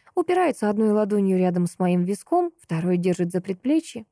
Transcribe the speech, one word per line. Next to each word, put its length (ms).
Упирается 560
одной 220
ладонью 440
рядом 300
с 120
моим 260
виском, 560
второй 360
держит 360
за 80
предплечье. 720